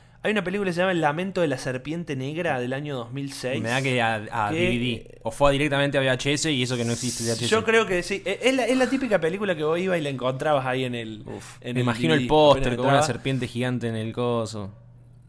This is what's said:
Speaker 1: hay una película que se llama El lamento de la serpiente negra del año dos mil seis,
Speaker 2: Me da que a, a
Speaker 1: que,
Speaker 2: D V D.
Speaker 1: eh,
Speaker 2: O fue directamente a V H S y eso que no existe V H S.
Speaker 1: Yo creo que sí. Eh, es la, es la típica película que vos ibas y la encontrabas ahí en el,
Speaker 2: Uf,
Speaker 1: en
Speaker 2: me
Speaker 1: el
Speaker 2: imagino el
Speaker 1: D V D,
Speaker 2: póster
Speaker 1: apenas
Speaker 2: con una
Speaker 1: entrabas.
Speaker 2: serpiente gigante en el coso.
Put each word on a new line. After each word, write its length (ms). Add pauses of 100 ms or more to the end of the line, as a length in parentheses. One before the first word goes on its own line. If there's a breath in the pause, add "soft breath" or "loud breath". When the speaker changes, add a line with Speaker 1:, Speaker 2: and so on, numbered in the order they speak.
(220 loud breath)
Speaker 1:
hay 100
una 120
película 240
que 60
se 60
llama 120
El 80
lamento 400
de 80
la 80
serpiente 580
negra 460
del 140
año 200
dos 180
mil 200
seis, 300
Speaker 2:
Me 80
da 100
que 220
a, 460
a 20
Speaker 1:
que, 80
Speaker 2:
D 100
V 100
D. 140
Speaker 1:
eh, 300
Speaker 2:
O 80
fue 220
directamente 440
a 60
V 80
H 240
S 180
y 100
eso 140
que 80
no 80
existe 320
V 80
H 120
S. 60
Speaker 1:
Yo 140
creo 220
que 160
sí. 240
Eh, 160
es 120
la, 120
es 100
la 140
típica 280
película 380
que 80
vos 140
ibas 200
y 40
la 80
encontrabas 560
ahí 180
en 100
el, 300
Speaker 2:
Uf, 380
Speaker 1:
en 120
Speaker 2:
me 60
Speaker 1:
el 40
Speaker 2:
imagino 280
el 80
Speaker 1:
D 40
V 0
D, 40
Speaker 2:
póster 360
Speaker 1:
apenas 120
Speaker 2:
con 100
una 100
Speaker 1:
entrabas. 100
Speaker 2:
serpiente 420
gigante 400
en 80
el 160
coso. 640 (540)